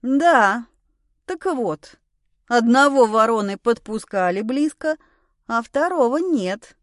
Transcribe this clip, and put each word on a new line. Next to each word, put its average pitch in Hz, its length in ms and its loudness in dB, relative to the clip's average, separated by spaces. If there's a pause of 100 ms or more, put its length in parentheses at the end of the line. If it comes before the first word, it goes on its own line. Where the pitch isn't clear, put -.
Да, 254 640 2 (580)
так 370 200 -10
вот, 240 540 -6 (480)
одного 247 600 4
вороны 214 500 0
подпускали 208 840 -4
близко, 294 540 -4 (520)
а 233 140 -4
второго 285 560 -2
нет. 240 640 -4